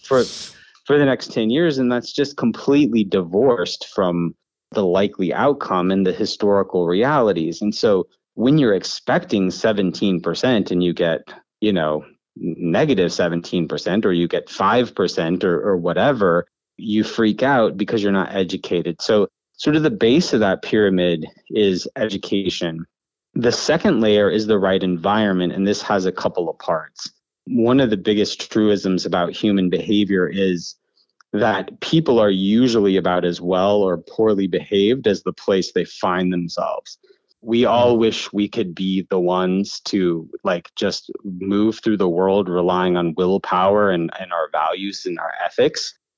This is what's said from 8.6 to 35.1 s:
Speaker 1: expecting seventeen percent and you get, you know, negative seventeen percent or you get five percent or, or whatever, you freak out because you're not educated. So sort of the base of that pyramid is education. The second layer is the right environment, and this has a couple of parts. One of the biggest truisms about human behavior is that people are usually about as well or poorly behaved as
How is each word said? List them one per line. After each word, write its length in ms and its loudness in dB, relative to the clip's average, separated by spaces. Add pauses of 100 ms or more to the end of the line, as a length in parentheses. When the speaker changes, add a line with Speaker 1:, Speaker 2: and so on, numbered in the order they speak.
Speaker 1:
expecting 760 -2
seventeen 720 -2
percent 480 0
and 120 0
you 120 0
get, 260 0 (400)
you 140 0
know, 280 -2 (320)
negative 800 0
seventeen 560 -2
percent 380 -2
or 80 2
you 120 2
get 220 -4
five 460 0
percent 500 -2
or, 160 2
or 160 0
whatever, 720 0 (320)
you 260 0
freak 380 0
out 340 2
because 260 -2
you're 80 0
not 240 -2
educated. 680 -4
So 260 2 (280)
sort 200 0
of 60 2
the 80 2
base 420 2
of 80 2
that 220 0
pyramid 640 2 (240)
is 360 0 (100)
education. 880 -4 (480)
The 180 0
second 480 0
layer 300 4
is 160 0
the 120 2
right 240 2
environment, 680 0
and 140 -2
this 160 -2
has 240 0
a 60 -2
couple 360 -4
of 100 -8
parts. 540 -8 (320)
One 340 2
of 120 2
the 80 0
biggest 520 -2
truisms 540 2
about 320 -2
human 320 2
behavior 580 0
is 500 -2 (580)
that 460 -2
people 380 2
are 120 4
usually 640 2
about 300 0
as 120 -2
well 440 2
or 160 0
poorly 480 0
behaved 600 2
as 180 0